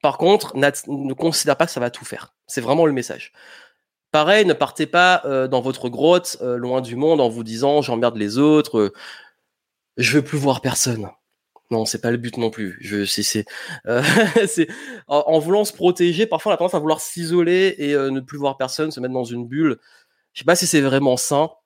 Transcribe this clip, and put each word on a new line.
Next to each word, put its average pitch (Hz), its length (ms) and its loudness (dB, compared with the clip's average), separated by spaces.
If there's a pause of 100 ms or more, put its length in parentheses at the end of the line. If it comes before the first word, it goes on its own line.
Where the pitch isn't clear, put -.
Par 143 160 2
contre, 190 380 2
n'at-, 139 160 4 (160)
ne 139 260 -6
considère 151 420 0
pas 170 100 2
que - 60 -10
ça - 60 -8
va 120 120 -4
tout - 140 -20
faire. - 300 -16 (140)
C'est - 120 -6
vraiment 143 260 2
le 151 60 2
message. 123 400 -8 (800)
Pareil, 185 340 4
ne 170 100 4
partez 151 320 -2
pas, 180 380 4
euh, 131 220 0
dans 131 140 0
votre 127 280 -4
grotte, 165 520 2
euh, 123 160 -2
loin 123 240 -2
du 120 160 -10
monde, 151 240 2
en 123 80 4
vous 113 160 -6
disant, 135 380 2
j'emmerde 120 340 0
les 104 220 -2
autres, 147 400 4
euh, 101 140 2 (1040)
je 123 220 2
veux 135 60 0
plus 147 140 -6
voir 135 220 0
personne. 117 480 -2 (640)
Non, 110 160 -2
c'est - 160 -6
pas 117 80 -2
le 120 80 -2
but 120 180 -10
non 117 140 -2
plus. 101 300 -10
Je, 101 260 -4
c'est, 104 160 -4
c'est, 104 240 -2 (400)
euh, 120 160 0 (220)
<laughs> 202 220 2
c'est, 160 220 0 (380)
en, 147 200 2
en 160 120 4
voulant 185 260 0
se 202 80 -6
protéger, 175 540 2
parfois 202 260 -2
on - 20 2
a - 40 -4
tendance 180 160 0
à 175 40 0
vouloir 156 220 -2
s'isoler 175 760 0
et, 143 160 -2
euh, 135 160 0
ne 135 100 -4
plus 131 160 -18
voir 139 220 -4
personne, 156 320 -4
se 143 100 -14
mettre 127 140 -6
dans 127 100 -2
une 120 220 -8
bulle. 139 320 0 (560)
Je - 60 -14
sais - 40 -18
pas 165 120 4
si 180 100 -2
c'est 151 160 4
vraiment 135 340 2
sain. 151 340 0 (160)